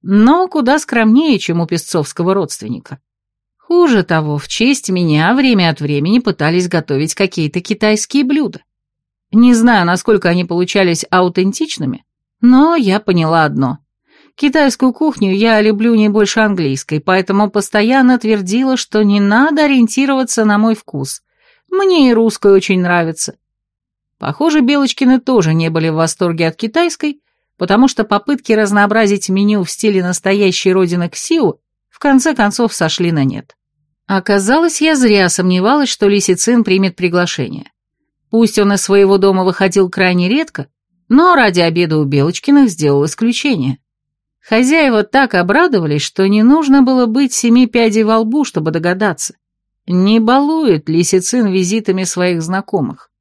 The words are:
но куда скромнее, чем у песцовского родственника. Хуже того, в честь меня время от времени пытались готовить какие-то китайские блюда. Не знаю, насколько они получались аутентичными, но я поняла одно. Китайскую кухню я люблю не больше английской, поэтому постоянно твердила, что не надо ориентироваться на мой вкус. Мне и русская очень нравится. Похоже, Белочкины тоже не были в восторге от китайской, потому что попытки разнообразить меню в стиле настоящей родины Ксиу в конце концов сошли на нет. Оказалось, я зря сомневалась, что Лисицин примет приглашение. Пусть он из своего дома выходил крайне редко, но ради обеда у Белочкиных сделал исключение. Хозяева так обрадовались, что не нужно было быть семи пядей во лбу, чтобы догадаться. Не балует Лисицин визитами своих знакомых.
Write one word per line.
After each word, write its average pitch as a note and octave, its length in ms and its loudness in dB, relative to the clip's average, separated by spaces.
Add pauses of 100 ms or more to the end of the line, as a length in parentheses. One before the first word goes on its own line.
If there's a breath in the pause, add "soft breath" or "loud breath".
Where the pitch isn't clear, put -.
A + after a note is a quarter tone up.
но A3+ 460 2
куда C#4+ 300 0
скромнее, A#3+ 600 2
чем E3+ 220 -4
у E3 60 -2
песцовского E3+ 680 -4
родственника. - 680 -8 (560)
Хуже E4 460 2
того, D#3 340 -2
в C#3+ 120 -10
честь B3 420 -2
меня E3+ 440 0
время A#3+ 360 2
от D3+ 100 -8
времени D3 380 0
пытались F3+ 500 -2
готовить D#3 460 -4
какие-то F3+ 460 -4
китайские G#3+ 640 -2
блюда. C#4 360 -4 (720)
Не A#3+ 220 6
знаю, A3+ 320 2
насколько F#3 420 0
они F3 160 0
получались F3 680 -2
аутентичными, F#3 920 -2 (360)
но C4 340 4
я G#3 260 0
поняла E3 440 0
одно. C#3+ 340 -4 (560 soft breath)
Китайскую C#4 580 0
кухню B3 400 -2
я G#3+ 280 2
люблю G#3+ 340 0
не G#3+ 140 2
больше G#3 320 0
английской, D#3 600 -2
поэтому F#3+ 500 0
постоянно A#3+ 680 0
твердила, A3 580 -2
что G#3+ 260 -2
не G3+ 180 2
надо C4+ 440 2
ориентироваться C4 800 0
на G#3 140 2
мой A3 160 0
вкус. - 480 -10 (480)
Мне F4+ 400 2
и A#3 40 2
русская A3 380 2
очень F#3+ 280 2
нравится. F3 540 -4 (840)
Похоже, D4+ 400 -2
Белочкины C4 580 0
тоже G3+ 360 0
не E3 160 -2
были D#3+ 180 -2
в D#3+ 60 -4
восторге E3 540 -2
от D#3+ 80 -6
китайской, D4+ 680 -4 (340)
потому G3+ 320 2
что A3 160 -2
попытки G#3+ 480 -2
разнообразить G#3 800 0
меню G3+ 340 0
в E3 60 -10
стиле G3+ 320 -2
настоящей F#3+ 720 -2
родины F3 340 0
Ксиу C#4+ 500 -2 (300)
в - 100 -20
конце C#4 360 2
концов A3 400 -2
сошли E3+ 380 -2
на D3 120 0
нет. B2 320 -8 (500)
Оказалось, G3+ 760 0
я D#4 120 2
зря G#3 360 2
сомневалась, F#3+ 580 0
что - 180 -2
Лисицин G3+ 580 2
примет F#3+ 320 0
приглашение. F3 760 -4 (580)
Пусть A3+ 300 0
он G3+ 160 2
из G3 80 -2
своего G3 340 2
дома F#3+ 260 2
выходил F#3 460 0
крайне F3+ 400 -2
редко, C4+ 380 -4 (420)
но E4+ 260 4
ради F#3+ 260 2
обеда E3 360 0
у D3+ 80 0
Белочкиных E3+ 640 2
сделал D3 380 0
исключение. G3 720 -4 (680)
Хозяева B3+ 560 2
так B3+ 320 0
обрадовались, F3+ 680 0
что F#3+ 260 -2
не G#3 140 2
нужно C#4 400 4
было B3+ 240 2
быть B3 260 -2
семи A#3+ 340 2
пядей A3+ 360 0
во A3 160 2
лбу, A#3 260 -2
чтобы D#3+ 260 -4
догадаться. F3 640 -4 (520)
Не F#3+ 340 2
балует C4 680 0
Лисицин F#3 560 0
визитами F#3+ 580 -2
своих F3+ 380 -4
знакомых. F3+ 680 -6 (100)